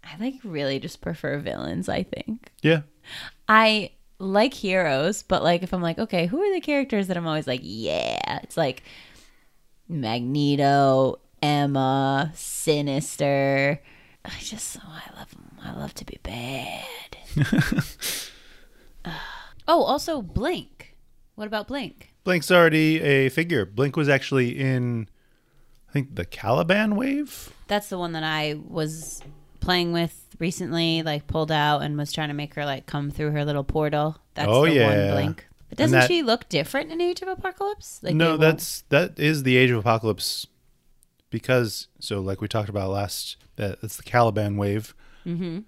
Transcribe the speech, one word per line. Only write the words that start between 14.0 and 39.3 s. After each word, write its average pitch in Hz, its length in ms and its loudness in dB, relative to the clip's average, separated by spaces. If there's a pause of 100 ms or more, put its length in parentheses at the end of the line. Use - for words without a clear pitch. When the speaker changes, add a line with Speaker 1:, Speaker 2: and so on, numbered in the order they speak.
Speaker 1:
I - 160 -14
just, - 420 -12
oh, - 60 -20
I - 300 -18
love - 160 -20
'em. - 280 -20
I - 160 -10
love - 160 -10
to - 120 -14
be - 160 -14
bad. 127 600 -10 (520)
Speaker 2:
<laughs> - 960 -2 (1400)
Speaker 1:
Oh, 320 120 6
also 285 400 0
Blink. 220 720 -6 (380)
What 214 120 -10
about 208 220 -6
Blink? - 460 -10 (100)
Speaker 2:
Blink's 180 260 0
already 160 520 6
a 135 260 4
figure. 160 380 0
Blink 123 320 0
was 143 100 2
actually 135 500 2
in, 123 500 -2 (800)
I - 40 -20
think, 135 220 -2
the 87 100 -4
Caliban 175 720 0
wave? 277 560 -4 (140)
Speaker 1:
That's 208 240 -2
the 185 80 -6
one 170 140 -4
that 160 120 -4
I 151 420 -2
was 156 560 -6 (380)
playing 175 320 2
with 170 340 -2 (120)
recently, 165 640 -2
like, 147 240 -4
pulled 160 260 -2
out 147 300 4
and 147 160 -2
was 147 140 -4
trying 156 160 -4
to 147 60 -6
make 147 200 -8
her, 147 100 -6
like, 139 220 -6
come 143 240 -4
through 151 220 -2
her 147 120 0
little 147 200 -2
portal. 151 520 0 (180)
That's - 160 -2
Speaker 2:
Oh, 135 140 8
Speaker 1:
the 165 100 6
Speaker 2:
yeah. 120 120 8
Speaker 1:
one 101 240 4 (120)
Blink. 101 240 -4 (220)
But - 120 -12
Speaker 2:
And 311 120 6
Speaker 1:
doesn't - 80 8
Speaker 2:
that 123 80 6
Speaker 1:
she 339 140 2
look 240 260 0
different 277 420 -2
in 330 120 -6
Age 349 180 0
of 381 80 -8
Apocalypse? 381 760 -6
Like, - 120 -2
Speaker 2:
No, 160 100 4
Speaker 1:
they 165 60 4
won't 156 100 0
Speaker 2:
that's, 156 480 2
that - 300 2
is 151 240 0